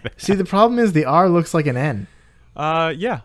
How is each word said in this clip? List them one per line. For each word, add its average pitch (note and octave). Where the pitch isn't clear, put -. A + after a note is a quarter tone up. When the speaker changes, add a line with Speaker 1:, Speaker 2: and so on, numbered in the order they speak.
Speaker 1:
that. -
Speaker 2:
See, -
the G3
problem A#3
is A3
the D3+
R E3
looks E3+
like D#3
an B2
N. B2+
Speaker 1:
Uh, D#3+
yeah, F#3+